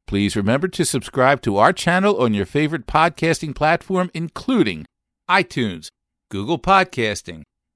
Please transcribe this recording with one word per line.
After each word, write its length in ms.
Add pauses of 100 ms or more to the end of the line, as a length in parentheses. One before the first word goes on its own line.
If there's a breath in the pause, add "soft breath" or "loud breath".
Please 280
remember 340
to 180
subscribe 560
to 160
our 160
channel 480
on 100
your 140
favorite 400
podcasting 680
platform, 600
including 720 (420)
iTunes, 600 (420)
Google 280
Podcasting, 840 (340)